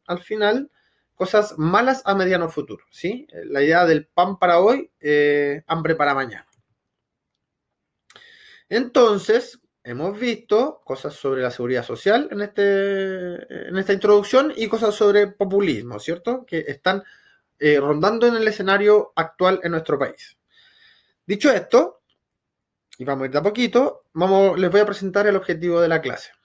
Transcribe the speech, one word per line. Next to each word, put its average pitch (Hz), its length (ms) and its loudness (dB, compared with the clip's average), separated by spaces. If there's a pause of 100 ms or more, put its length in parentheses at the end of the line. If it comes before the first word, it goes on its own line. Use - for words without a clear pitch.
al 175 140 -6
final, 214 500 -2 (440)
cosas 208 440 -2
malas 226 480 0
a 196 80 2
mediano 180 340 0
futuro, 135 420 -10
¿sí? 233 360 -8 (180)
La 139 180 -2
idea 165 220 4
del 156 220 2
pan 185 320 -2
para 175 200 2
hoy, 233 320 2 (100)
eh, 147 640 0
hambre 160 300 -2
para 143 180 0
mañana. 123 320 -8 (2250)
Entonces, 233 880 2 (240)
hemos 151 340 -8
visto 233 680 -2
cosas 147 260 -8
sobre 135 300 -4
la 123 80 -2
seguridad 123 340 -4
social 208 460 0
en 208 100 -8
este, 196 1300 -4
en 185 80 -8
esta 196 160 -2
introducción 208 640 2
y 220 100 -4
cosas 214 280 0
sobre 208 320 4
populismo, 180 720 -2
¿cierto? 233 480 -6
Que - 200 -6
están, 190 360 -4 (560)
eh, 147 200 4
rondando 175 480 2
en 233 100 2
el 220 120 0
escenario 202 680 2
actual 180 480 0
en 170 100 -4
nuestro 160 260 -2
país. - 400 -8 (880)
Dicho 214 260 2
esto, 247 480 0 (960)
y 127 60 -14
vamos 135 200 -4
a - 20 -2
ir 131 60 -8
de 147 60 -2
a 151 40 0
poquito, 233 680 0
vamos, 185 460 4
les 180 120 2
voy 202 100 4
a 208 60 4
presentar 196 400 -2
el 196 100 2
objetivo 170 440 -2
de 170 80 4
la 160 120 0
clase, - 320 -8 (120)